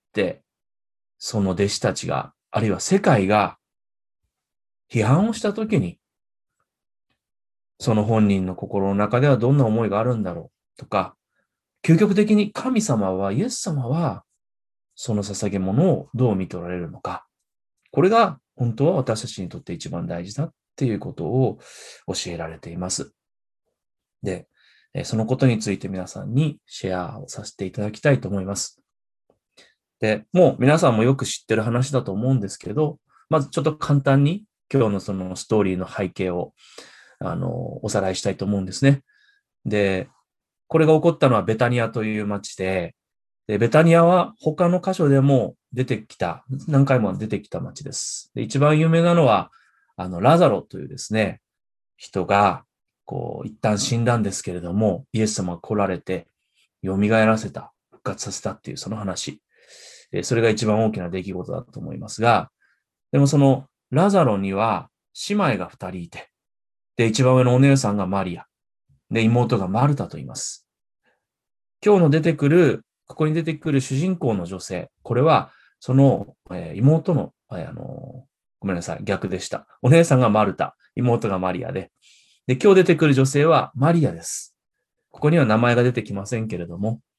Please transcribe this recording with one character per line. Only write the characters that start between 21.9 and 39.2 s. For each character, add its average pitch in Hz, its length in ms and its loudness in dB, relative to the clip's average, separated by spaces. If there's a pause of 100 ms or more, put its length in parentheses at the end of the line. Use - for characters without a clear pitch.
教 92 240 -8
え 85 40 -10
ら 82 120 -10
れ 80 100 -16
て 82 120 -16
い 82 60 -14
ま 90 140 -8
す。 - 220 -10 (1080)
で、 90 260 -8 (440)
え 92 100 -8
ー、 - 20 -8
そ - 120 -6
の 110 80 0
こ 131 120 -2
と 135 100 2
に 113 140 2
つ 104 100 -6
い 95 80 -4
て - 100 -10
皆 92 200 -10
さ 98 160 -14
ん 104 100 -8
に 147 320 -2
シ - 220 -10
ェ 90 240 -6
ア 107 80 -16
を 98 80 -18
さ - 160 -16
せ - 120 -20
て 98 80 -8
い 92 60 -8
た - 120 -8
だ 104 100 -6
き - 80 -18
た 147 100 2
い 131 100 2
と - 80 -8
思 98 120 -4
い 92 40 -6
ま 98 120 -8
す。 - 260 -12 (1160)
で、 107 320 -2
も 170 200 6
う - 60 -6
皆 139 200 4
さ 165 120 4
ん 113 60 2
も 110 80 2
よ 131 100 4
く 131 120 -6
知 - 180 -10
っ - 20 -20
て 113 80 0
る 110 80 0
話 123 300 -2
だ 131 100 0
と 98 100 -8
思 113 180 -2
う 135 40 2
ん 123 60 0
で 98 80 -6
す - 80 -14
け - 160 -12
ど、 147 260 -2 (300)
ま 156 120 2
ず 135 100 -8
ち - 80 -4
ょ - 20 -2
っ 139 40 -2
と 151 120 -2
簡 143 240 0
単 139 240 4
に 175 200 -2 (280)
今 131 140 2
日 104 80 0
の 95 60 -4
そ - 120 -10
の 92 240 -8
ス - 100 -14
ト 110 140 2
ー - 20 4
リ 95 120 0
ー - 20 -6
の 90 120 -8
背 98 200 -6
景 92 220 -4
を、 87 240 -6 (640)
あ 87 140 -8
の、 85 500 -8
お 107 40 -4
さ 104 120 -2
ら 95 100 -2
い 92 60 -4
し - 60 -10
た 104 80 -2
い 92 60 -4
と - 80 -8
思 101 140 -2
う - 20 -4
ん 92 40 -6
で 92 80 -10
す - 120 -4
ね。 139 180 4 (640)